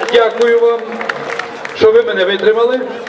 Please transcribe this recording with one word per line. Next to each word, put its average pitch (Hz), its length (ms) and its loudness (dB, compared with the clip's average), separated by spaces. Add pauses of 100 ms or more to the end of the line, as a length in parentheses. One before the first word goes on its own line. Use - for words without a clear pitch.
(120)
дякую 233 480 2
вам, 233 200 2 (960)
що 220 160 4
ви 233 100 6
мене 196 220 -2
витримали. 220 560 2 (280)